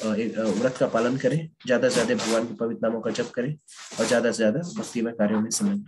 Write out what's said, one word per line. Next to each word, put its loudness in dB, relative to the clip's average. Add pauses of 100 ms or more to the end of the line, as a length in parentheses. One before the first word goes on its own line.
अ, 0
एक, -2
अ, 0
व्रत 0
का 2
पालन 2
करें, 0 (160)
ज़्यादा 2
से 2
ज़्यादा 0
भगवान 2
के -6
पवित्र -2
नामों -2
का -2
जप -4
करें -4 (420)
और 2
ज़्यादा 4
से -2
ज़्यादा 4
भक्तिमय -4
कार्यों 2
में 0
संलग्न 0